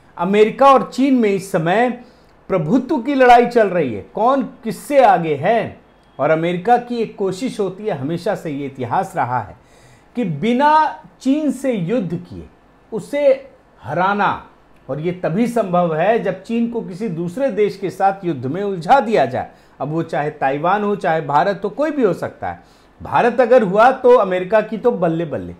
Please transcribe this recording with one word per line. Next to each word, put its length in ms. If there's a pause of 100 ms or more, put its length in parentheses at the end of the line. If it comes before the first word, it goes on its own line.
(160)
अमेरिका 560
और 180
चीन 240
में 160
इस 220
समय 380 (600)
प्रभुत्व 480
की 160
लड़ाई 320
चल 220
रही 260
है, 100
कौन 380 (220)
किससे 400
आगे 320
है। 440 (380)
और 120
अमेरिका 480
की 180
एक 200
कोशिश 440
होती 240
है, 80
हमेशा 420
से 160
ये 160
इतिहास 500
रहा 240
है 160 (600)
कि 80
बिना 760 (180)
चीन 320
से 200
युद्ध 420
किए 340 (440)
उसे 300 (580)
हराना, 680 (420)
और 120
ये 140
तभी 340
संभव 480
है 220
जब 240
चीन 280
को 120
किसी 260
दूसरे 440
देश 240
के 140
साथ 340
युद्ध 220
में 160
उलझा 380
दिया 260
जाए। 240 (300)
अब 80
वो 140
चाहे 300
ताइवान 520
हो, 120
चाहे 260
भारत 420
हो, 60
कोई 200
भी 120
हो 120
सकता 340
है। 140 (380)
भारत 400
अगर 220
हुआ 300
तो 240
अमेरिका 460
की 160
तो 140
बल्ले 320
बल्ले 360